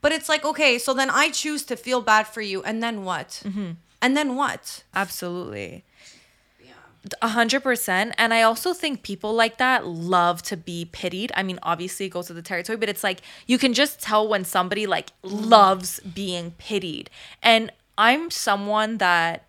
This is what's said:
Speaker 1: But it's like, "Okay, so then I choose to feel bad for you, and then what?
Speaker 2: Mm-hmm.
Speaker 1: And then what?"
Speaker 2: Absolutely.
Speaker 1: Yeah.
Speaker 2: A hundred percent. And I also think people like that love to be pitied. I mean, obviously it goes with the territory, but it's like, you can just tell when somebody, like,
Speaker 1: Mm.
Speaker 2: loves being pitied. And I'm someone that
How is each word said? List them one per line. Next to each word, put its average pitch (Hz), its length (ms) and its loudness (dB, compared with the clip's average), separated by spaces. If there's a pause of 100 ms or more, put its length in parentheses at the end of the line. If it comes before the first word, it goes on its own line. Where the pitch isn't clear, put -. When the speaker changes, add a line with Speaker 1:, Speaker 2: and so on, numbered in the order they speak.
Speaker 1:
But 294 120 4
it's 320 160 -4
like, 302 220 0
"Okay, 294 280 2
so 254 160 -2
then 262 160 0
I 285 180 2
choose 302 360 -4
to 240 120 -6
feel 247 240 -2
bad 214 260 4
for 226 140 -12
you, 196 220 -6
and 220 200 -4
then 220 220 -4
what? 175 400 -6
Speaker 2:
Mm-hmm. 196 280 -6 (280)
Speaker 1:
And 262 160 4
then 285 200 0
what?" - 480 -4 (100)
Speaker 2:
Absolutely. 175 920 -6 (800)
Speaker 1:
Yeah. - 80 -20 (480)
Speaker 2:
A 226 80 0
hundred 233 340 2
percent. 226 540 0
And 226 160 4
I 226 80 4
also 233 320 4
think 311 300 -4
people 214 320 -4
like 226 240 2
that 254 280 2
love 175 580 2
to 202 120 -6
be 170 300 -8
pitied. 185 480 -6
I - 80 -6
mean, 185 200 -6
obviously 175 440 -6
it 180 100 -8
goes 175 140 -8
with 170 60 -14
the 170 160 -16
territory, 190 260 -6
but 214 100 -2
it's 202 160 -6
like, 190 160 -2 (260)
you 247 120 2
can 247 160 2
just 277 260 0
tell 214 260 2
when 208 200 0
somebody, 196 400 -2
like, 170 220 -2 (140)
Speaker 1:
Mm. 208 280 -2
Speaker 2:
loves 190 500 6
being 175 520 -8
pitied. 190 580 -6 (320)
And 226 280 4 (280)
I'm 277 320 4
someone 214 680 0
that 170 500 2